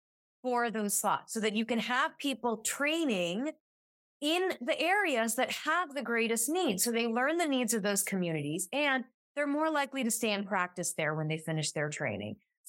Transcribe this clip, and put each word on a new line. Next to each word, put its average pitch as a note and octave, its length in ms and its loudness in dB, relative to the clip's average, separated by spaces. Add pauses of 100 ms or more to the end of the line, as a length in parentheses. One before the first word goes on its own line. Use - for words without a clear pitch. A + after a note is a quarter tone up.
(420)
for A#3+ 300 2
those G#3 260 0
slots - 360 0
so A3+ 80 -2
that G#3 120 2
you A3+ 120 0
can A#3 140 0
have B3 380 0
people B3 400 -2
training C4 920 0 (680)
in F4 400 2
the C4+ 180 -2
areas C#4+ 560 2
that B3+ 160 0
have D#4+ 420 -2
the C4+ 80 -4
greatest A3+ 460 0
needs. D#4 360 2
So A#3+ 80 0
they A#3 160 0
learn C4 300 0
the E4+ 100 2
needs B3 260 0
of G#3+ 100 0
those G3+ 200 2
communities E3+ 680 -2
and C4+ 320 0 (320)
they're D4 120 0
more D4+ 220 0
likely C#4 360 0
to A#3 60 2
stay A3 200 0
in G3+ 140 0
practice F3+ 480 -2
there D#3 200 0
when D#3 140 0
they D#3 100 0
finish D#3 360 -2
their D3+ 160 0
training. G#2+ 480 -4 (320)